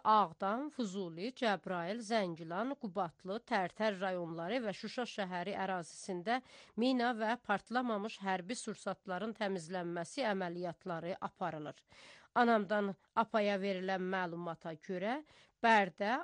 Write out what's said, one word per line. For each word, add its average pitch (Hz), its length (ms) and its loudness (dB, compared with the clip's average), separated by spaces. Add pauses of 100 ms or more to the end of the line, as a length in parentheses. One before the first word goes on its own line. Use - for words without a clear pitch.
Ağdam, 208 640 4
Füzuli, 190 640 -4
Cəbrayıl, 190 720 -2
Zəngilan, 190 720 -2
Qubadlı, 190 640 -4
Tərtər 202 640 0
rayonları 180 580 -2
və 214 160 -2
Şuşa 226 320 -4
şəhəri 185 480 -4
ərazisində 190 840 -2 (320)
mina 247 420 4
və 220 240 0
partlamamış 214 800 -2
hərbi 190 400 -2
sursatların 190 800 -6
təmizlənməsi 180 880 -2
əməliyyatları 175 920 -4
aparılır. 160 600 -6 (540)
Anamdan 214 580 4 (220)
apaya 214 440 2
verilən 190 460 0
məlumata 175 720 -4
görə, 196 440 -4 (420)
Bərdə, 208 600 6